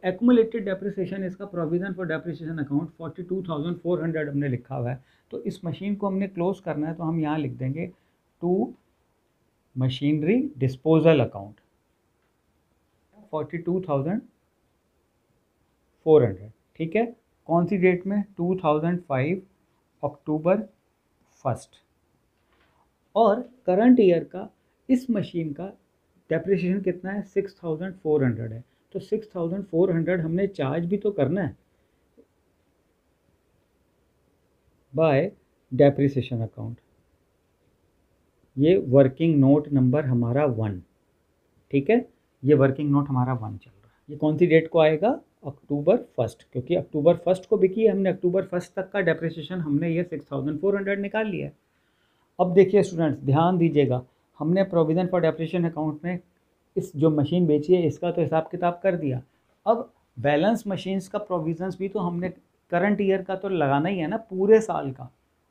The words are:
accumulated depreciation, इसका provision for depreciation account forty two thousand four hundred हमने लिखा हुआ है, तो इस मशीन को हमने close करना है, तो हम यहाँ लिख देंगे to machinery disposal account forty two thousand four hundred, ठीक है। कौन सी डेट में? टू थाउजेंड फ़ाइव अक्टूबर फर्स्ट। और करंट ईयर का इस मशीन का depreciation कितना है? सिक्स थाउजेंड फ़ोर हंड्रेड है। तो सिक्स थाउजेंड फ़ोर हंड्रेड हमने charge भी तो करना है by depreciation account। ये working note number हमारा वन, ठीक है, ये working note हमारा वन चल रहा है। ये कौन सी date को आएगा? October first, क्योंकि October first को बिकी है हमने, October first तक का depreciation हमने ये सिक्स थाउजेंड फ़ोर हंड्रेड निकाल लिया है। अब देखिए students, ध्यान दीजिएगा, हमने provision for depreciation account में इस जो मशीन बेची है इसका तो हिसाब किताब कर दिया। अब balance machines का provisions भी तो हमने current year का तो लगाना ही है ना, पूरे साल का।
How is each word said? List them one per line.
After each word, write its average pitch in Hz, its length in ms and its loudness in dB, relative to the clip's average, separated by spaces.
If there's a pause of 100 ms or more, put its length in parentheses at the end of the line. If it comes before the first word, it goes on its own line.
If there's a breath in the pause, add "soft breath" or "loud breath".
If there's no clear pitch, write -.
accumulated 226 600 2
depreciation, 190 560 -6
इसका 185 280 -10
provision 175 440 -4
for 180 120 -8
depreciation 160 560 -6
account 143 380 -4
forty 165 280 -12
two 190 200 -4
thousand 170 320 -4
four 175 180 -2
hundred 156 300 -4
हमने 143 200 -2
लिखा 123 260 -6
हुआ 120 160 -4
है, 127 120 -10 (280 soft breath)
तो 233 100 -10
इस 208 240 -10
मशीन 202 300 -4
को 202 120 -4
हमने 190 220 -2
close 180 300 -4
करना 151 280 -6
है, 165 60 -6
तो 170 100 -10
हम 165 160 -2
यहाँ 151 200 -2
लिख 135 140 -4
देंगे 139 380 -6 (500 soft breath)
to 175 140 2 (1200)
machinery 147 600 0 (220)
disposal 156 640 4
account 104 400 -6 (1700)
forty 156 320 -6
two 180 240 0
thousand 156 340 -2 (1800)
four 156 160 8
hundred, 104 300 -4 (260)
ठीक 165 180 -6
है। 226 100 2 (440)
कौन 170 180 2
सी 202 100 -2
डेट 180 300 2
में? 202 140 -2 (160)
टू 180 180 0
थाउजेंड 170 460 0
फ़ाइव 147 400 -2 (640)
अक्टूबर 156 580 -2 (840)
फर्स्ट। - 300 -6 (1400)
और 220 260 4 (240)
करंट 233 340 6
ईयर 180 260 6
का 196 240 -14 (400)
इस 254 220 0
मशीन 170 420 -4
का 165 120 -12 (640)
depreciation 180 520 0
कितना 180 300 -4
है? 202 120 -6
सिक्स 196 320 -4
थाउजेंड 175 380 -8
फ़ोर 151 300 0
हंड्रेड 113 300 -2
है। 117 100 -14 (320)
तो 190 60 -4
सिक्स - 340 -6
थाउजेंड 180 300 -4
फ़ोर 180 260 2
हंड्रेड 165 300 0
हमने 170 280 -2
charge 156 360 -4
भी 190 120 -2
तो 202 160 -2
करना 165 300 0
है 113 120 -6 (3500)
by 156 360 2 (420)
depreciation 139 680 2
account। 113 340 -10 (1800)
ये 156 180 4 (140)
working 139 480 6
note 143 320 6
number 139 360 2
हमारा 123 460 0
वन, 107 280 -2 (920)
ठीक 139 160 0
है, 226 80 6 (460)
ये 139 120 6
working 139 360 2
note 143 160 2
हमारा 127 260 0
वन 107 240 -8
चल - 140 -20
रहा - 160 -20
है। - 220 -20
ये 147 80 -14
कौन 156 200 0
सी 175 100 4
date 160 220 6
को 170 100 2
आएगा? 160 300 4 (360)
October 147 520 0 (200)
first, 113 340 -4
क्योंकि 127 240 -4
October 170 420 2
first 185 280 -2
को 214 120 0
बिकी 190 240 2
है 214 100 6
हमने, 190 180 0
October 180 360 -2
first 175 300 -8
तक 190 160 -8
का 202 100 -2
depreciation 165 580 -2
हमने 151 300 0
ये 170 160 -2
सिक्स 160 260 -12
थाउजेंड 143 300 -4
फ़ोर 202 160 0
हंड्रेड 196 240 -4
निकाल 214 260 -4
लिया 151 200 -6
है। 143 60 -14 (880)
अब 180 140 2
देखिए 190 300 6
students, 160 380 -2
ध्यान 165 360 2
दीजिएगा, 143 460 2 (360)
हमने 175 280 2
provision 170 420 0
for 180 120 0
depreciation 165 500 -2
account 151 340 -6
में 175 140 -6 (560)
इस - 220 -6
जो 156 140 4
मशीन 156 360 0
बेची 151 260 2
है 175 140 2
इसका 170 240 -4
तो 170 100 -2
हिसाब 160 300 0
किताब 175 320 -4
कर 190 140 2
दिया। 131 240 -4 (440)
अब - 260 0 (260)
balance 147 500 2
machines 190 400 -4
का 208 140 -4
provisions 175 580 -4
भी 196 100 -4
तो 202 120 -6
हमने 175 320 -4 (380)
current 196 300 0
year 190 220 2
का 190 120 -6
तो 190 140 -8
लगाना 147 400 2
ही 196 100 -4
है 156 80 -4
ना, 202 120 -4
पूरे 196 420 4
साल 151 300 -4
का। 127 180 -14 (420)